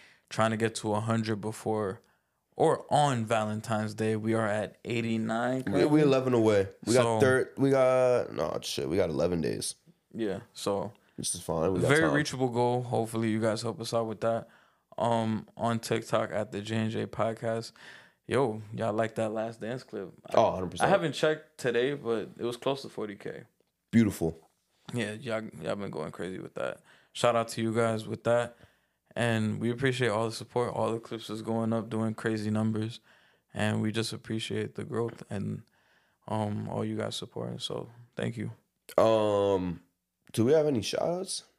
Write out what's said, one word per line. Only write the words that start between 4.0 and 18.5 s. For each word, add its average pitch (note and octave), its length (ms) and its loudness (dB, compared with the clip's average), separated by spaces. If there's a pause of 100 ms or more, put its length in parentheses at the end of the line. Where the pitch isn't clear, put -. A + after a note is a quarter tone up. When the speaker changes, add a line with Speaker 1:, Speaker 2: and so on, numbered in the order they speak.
Speaker 1:
We A2 180 0
are A2+ 140 2
at G#2 360 -2
eighty-nine A#2 840 -2
Speaker 2:
We, - 60 -2
we C#3+ 80 4
Speaker 1:
currently. D3+ 200 6
Speaker 2:
eleven C3 320 4
away. A2 340 6 (200)
We G#2+ 80 6
got B2+ 80 8
Speaker 1:
So A2+ 160 2
Speaker 2:
third. C3 380 4
We C3+ 120 4
got, B2+ 640 4
no, D#2 300 -2
shit. - 260 -4
We F2+ 80 2
got F2+ 140 4
eleven E2+ 280 2
days. A#1 360 -2 (400)
Speaker 1:
Yeah, G#2 240 -4 (140)
so G2+ 380 -2 (260)
Speaker 2:
Which - 180 -4
is F2 60 -10
fine. E2 320 0
We F#2 80 0
got A#2+ 80 4
Speaker 1:
very D3+ 120 6
Speaker 2:
time. D#3 120 2
Speaker 1:
reachable C3 360 0
goal. B2 320 0
Hopefully, A2+ 480 -2
you A2 100 0
guys A2 220 0
help A#2 180 -6
us A2+ 140 -8
out A2+ 140 0
with G#2+ 140 -8
that. A2+ 260 -2 (500)
Um, A2+ 580 0
on A2+ 240 0
TikTok A2+ 540 0
at G#2+ 180 -2
the G2+ 100 -6
J A2 160 -4
and A2 140 0
J A2 140 -2
Podcast. A2+ 680 -4 (560)
Yo, A2 360 0 (100)